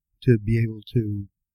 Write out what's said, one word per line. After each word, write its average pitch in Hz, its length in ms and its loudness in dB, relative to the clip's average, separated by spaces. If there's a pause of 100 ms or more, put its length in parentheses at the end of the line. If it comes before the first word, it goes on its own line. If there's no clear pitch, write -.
(240)
to 120 140 6
be 110 220 -2
able 110 220 -4 (120)
to 104 320 -2 (300)